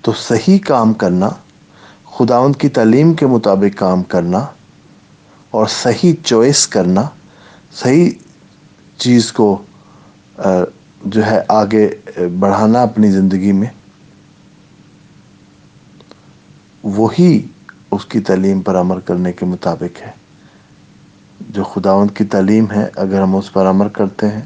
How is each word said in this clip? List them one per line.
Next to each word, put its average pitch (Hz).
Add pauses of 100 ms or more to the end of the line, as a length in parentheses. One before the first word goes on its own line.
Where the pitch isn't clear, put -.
تو 113
صحیح 151
کام 113
کرنا، 95 (720)
خداوند 127
کی 143
تعلیم 127
کے 156
مطابق 101
کام 92
کرنا 90 (1040)
اور 110
صحیح 156 (100)
چوائس 123
کرنا، 92 (720)
صحیح 160 (840)
چیز 123
کو، 101 (760)
آ، - (600)
جو 104
ہے 107
آگے، 107 (500)
بڑھانا 107
اپنی 107
زندگی 95
میں، 98 (3250)
وہی 113 (440)
اس 101
کی -
تعلیم 95
پر 92
عمل 90
کرنے 90
کے -
مطابق 170
ہے۔ - (1300)
جو 101
خداوند 98
کی 104
تعلیم 101
ہے، 104
اگر 98
ہم 95
اس 98
پر 95
عمل 101
کرتے 104
ہیں 107